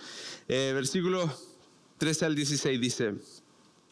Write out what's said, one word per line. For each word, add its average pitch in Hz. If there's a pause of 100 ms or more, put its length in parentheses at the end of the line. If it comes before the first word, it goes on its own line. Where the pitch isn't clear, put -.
(500)
Eh, 135
versículos 175 (680)
trece 156
al 156
dieciséis 143
dice, 120 (760)